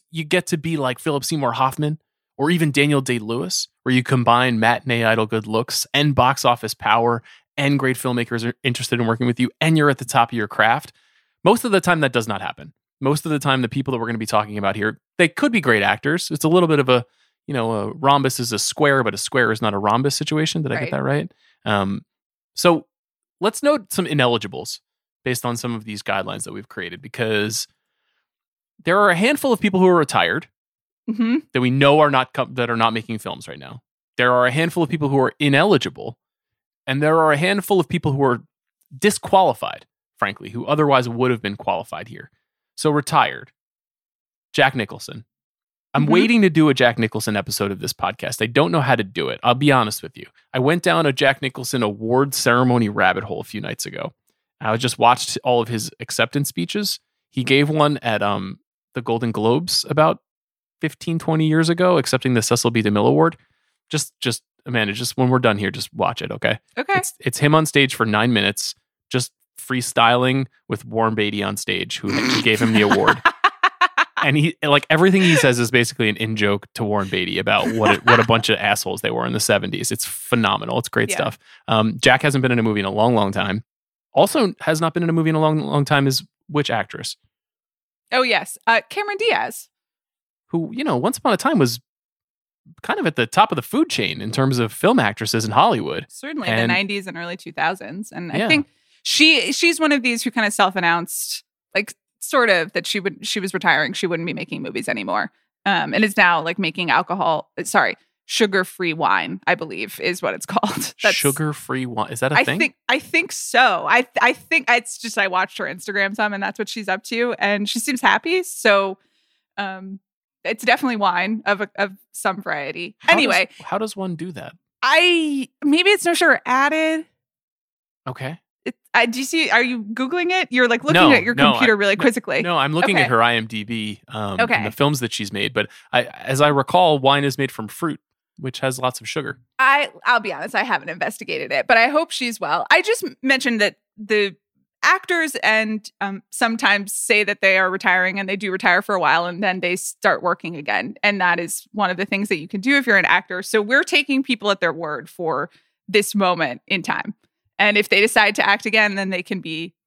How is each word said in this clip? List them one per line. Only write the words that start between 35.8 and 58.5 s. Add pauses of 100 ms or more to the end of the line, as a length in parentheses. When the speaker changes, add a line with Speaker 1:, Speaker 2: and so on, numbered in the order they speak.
Speaker 1:
and
there
are
a
handful
of
people
who
are (520)
disqualified, (320)
frankly,
who
otherwise
would
have
been
qualified
here. (480)
So
retired, (1040)
Jack
Nicholson. (680)
I'm
Speaker 2:
Mm-hmm.
Speaker 1:
waiting
to
do
a
Jack
Nicholson
episode
of
this
podcast.
I
don't
know
how
to
do
it.
I'll
be
honest
with
you. (260)
I
went
down
a
Jack
Nicholson
award
ceremony
rabbit
hole
a
few
nights
ago. (480)
I
just
watched
all
of
his
acceptance
speeches. (320)
He
gave
one
at,
um, (340)